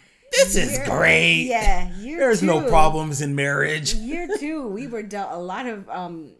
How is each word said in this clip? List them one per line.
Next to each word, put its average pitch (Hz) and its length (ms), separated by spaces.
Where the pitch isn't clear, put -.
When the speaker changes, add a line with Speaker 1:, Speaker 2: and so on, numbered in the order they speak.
Speaker 1:
"This 508 240
is 160 220
Speaker 2:
Year, - 100
Speaker 1:
great. 165 600
Speaker 2:
yeah, 185 500
year 269 220
Speaker 1:
There's 226 240
no 160 180
Speaker 2:
two. 262 60
Speaker 1:
problems 156 520
in 143 140
marriage." 143 600
Speaker 2:
Year 277 340
two, 294 300
we 220 180
were 226 160
dealt 202 300
a 170 60
lot 185 280
of, 208 240
um, 165 500